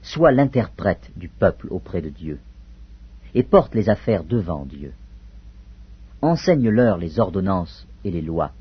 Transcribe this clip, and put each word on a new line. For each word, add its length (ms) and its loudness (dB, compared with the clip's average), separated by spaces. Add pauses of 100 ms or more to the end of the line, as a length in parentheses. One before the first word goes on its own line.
Sois 300 4
l'interprète 840 0
du 120 -14
peuple 420 0
auprès 320 -6
de 80 -10
Dieu, 300 -12 (960)
et 80 2
porte 320 2
les 140 0
affaires 340 0
devant 420 -4
Dieu. 280 -14 (1300)
Enseigne-leur 760 4
les 220 -4
ordonnances 680 -2 (160)
et 80 -4
les 100 -4
lois 400 -4